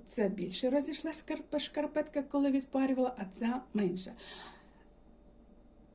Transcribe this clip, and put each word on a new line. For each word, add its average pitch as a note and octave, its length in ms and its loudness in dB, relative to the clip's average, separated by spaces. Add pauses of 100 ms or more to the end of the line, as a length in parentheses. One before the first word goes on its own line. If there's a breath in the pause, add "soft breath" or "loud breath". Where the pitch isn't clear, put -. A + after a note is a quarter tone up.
ця G3+ 240 2
більше F3+ 400 0
розійшлась D4 560 0
шкарп-, D4+ 340 -4
шкарпетка, D4 640 -2
коли C#4 280 2
відпарювала, C4 640 2
а G3+ 80 -4
ця A#3+ 360 -2 (120)
менша. F#3+ 380 0 (1800 loud breath)